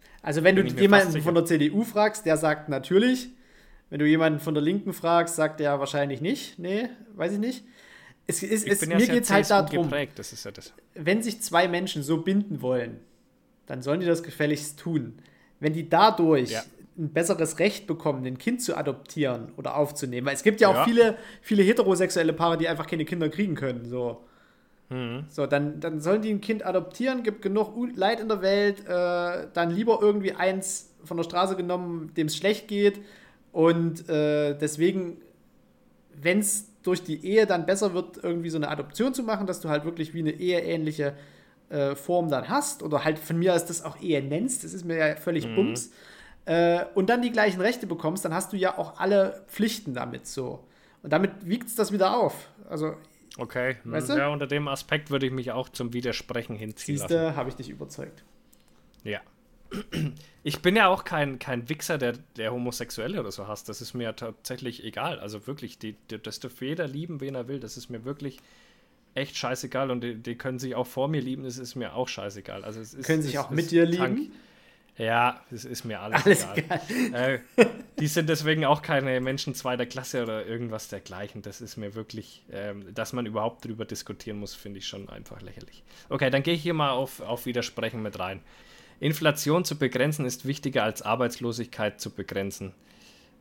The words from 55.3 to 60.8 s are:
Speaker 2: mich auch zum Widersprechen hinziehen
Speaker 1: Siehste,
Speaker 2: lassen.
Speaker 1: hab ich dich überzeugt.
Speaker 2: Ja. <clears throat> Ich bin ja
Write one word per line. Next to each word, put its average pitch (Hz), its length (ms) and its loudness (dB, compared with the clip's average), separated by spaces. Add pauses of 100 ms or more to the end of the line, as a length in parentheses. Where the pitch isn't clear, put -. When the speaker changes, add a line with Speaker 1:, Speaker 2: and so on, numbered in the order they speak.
Speaker 2:
mich 127 180 -4
auch 123 180 -4
zum 120 240 -6
Widersprechen 120 640 -4
hinziehen 110 420 -8
Speaker 1:
Siehste, 165 180 0
Speaker 2:
lassen. 160 200 0
Speaker 1:
hab 135 140 -4
ich - 60 -10
dich - 140 -12
überzeugt. - 540 -14 (800)
Speaker 2:
Ja. 104 160 -6 (520)
<clears throat> 156 420 -4 (300)
Ich - 180 -4
bin 190 160 4
ja 202 100 8